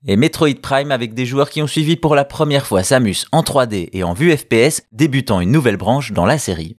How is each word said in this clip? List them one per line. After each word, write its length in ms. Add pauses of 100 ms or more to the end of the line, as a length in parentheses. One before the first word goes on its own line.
et 100
Metroid 440
Prime 300
avec 220
des 140
joueurs 240
qui 100
ont 60
suivi 300
pour 180
la 100
première 420
fois 160
Samus 480
en 120
trois 240
D 260
et 120
en 100
vue 200
F 120
P 100
S, 340
débutant 520
une 100
nouvelle 240
branche 360
dans 140
la 120
série. 400